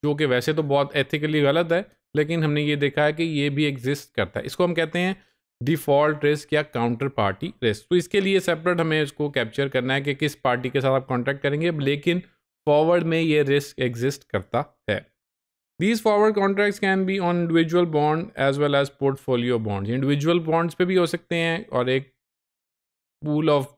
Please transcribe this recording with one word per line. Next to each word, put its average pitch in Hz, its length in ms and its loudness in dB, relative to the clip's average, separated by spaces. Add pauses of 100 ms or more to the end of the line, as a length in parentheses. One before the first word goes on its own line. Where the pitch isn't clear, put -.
जो 147 120 0
कि 147 120 0
वैसे 123 280 2
तो 156 100 0
बहुत 139 320 0
ethically 151 440 -2
गलत 160 320 2
है, 175 120 0 (300)
लेकिन 156 300 0
हमने 151 200 0
ये 147 120 0
देखा 143 280 0
है 151 80 2
कि 160 120 -4
ये 147 260 -2
भी 147 140 0
exist 143 520 -4
करता 98 240 -4
है। - 60 -8
इसको 180 180 -2
हम 175 100 0
कहते 165 240 -2
हैं 185 180 -2 (440)
डिफॉल्ट 147 640 0
रिस्क 147 280 0
या 151 120 2
काउंटर 120 440 -2
पार्टी 107 440 -2 (100)
रिस्क। 107 280 -2
तो 180 60 2
इसके 180 240 0
लिए 190 200 2
सेपरेट 175 400 -2
हमें 156 220 0
इसको 147 280 -4
कैप्चर 135 380 -2
करना 131 260 -2
है 139 60 -2
कि 139 140 -4
किस 143 200 -4 (100)
पार्टी 123 260 0
के 135 100 -2
साथ 135 100 2
आप 135 160 0
कॉन्ट्रैक्ट 135 360 -2
करेंगे, 151 280 0
लेकिन 147 520 -2 (440)
फॉरवर्ड 160 380 4
में 165 160 0
ये 151 220 2
रिस्क 143 380 -2
एग्जिस्ट 127 500 -2
करता 117 340 -4 (260)
है। 98 140 -4 (760)
These 220 200 0
forward 214 360 2
contracts 202 440 0
can 190 260 2
be 190 120 0
on 175 240 0
individual 165 500 2
bond 151 460 0
as 139 240 0
well 143 160 2
as 139 120 0 (120)
portfolio 123 640 0
bonds। 101 240 -4
इंडिविजुअल 143 580 0
बॉन्ड्स 165 260 0
पे 180 100 0
भी 185 100 0
हो 180 120 4
सकते 170 300 -6
हैं 170 320 -2
और 123 220 0
एक 135 200 -2 (1120)
pool 151 300 2
of 139 260 2